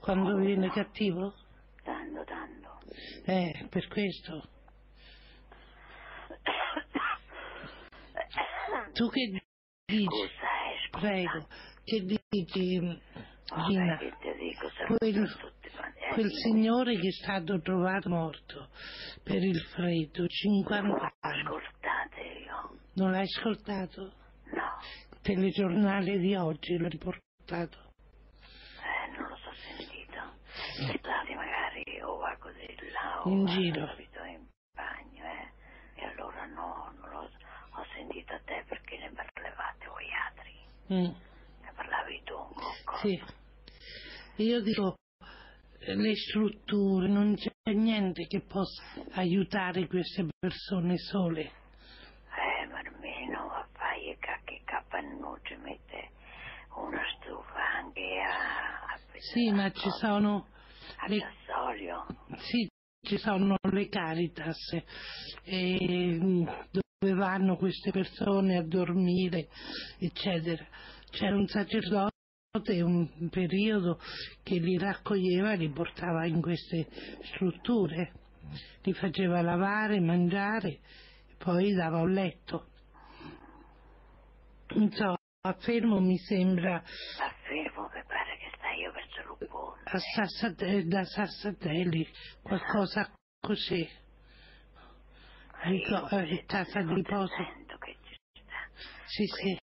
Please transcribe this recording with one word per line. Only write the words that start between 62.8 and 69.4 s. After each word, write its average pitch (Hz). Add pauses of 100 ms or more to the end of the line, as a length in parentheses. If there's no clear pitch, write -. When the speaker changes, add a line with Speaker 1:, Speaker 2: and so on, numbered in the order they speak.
Speaker 1:
ci -
sono 196 (140)
le 190
Caritas, 160 (840)
eh, 180
dove 185
vanno 190
queste 190
persone 190
a 175
dormire, 180 (500)